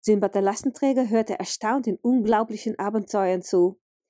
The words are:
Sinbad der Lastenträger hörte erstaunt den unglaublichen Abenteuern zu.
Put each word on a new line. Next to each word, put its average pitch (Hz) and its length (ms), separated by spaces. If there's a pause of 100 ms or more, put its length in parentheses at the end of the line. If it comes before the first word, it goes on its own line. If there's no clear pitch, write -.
Sinbad 202 340
der 202 80
Lastenträger 254 640
hörte 214 300
erstaunt 226 480
den 202 100
unglaublichen 220 800
Abenteuern 196 600
zu. 180 400 (300)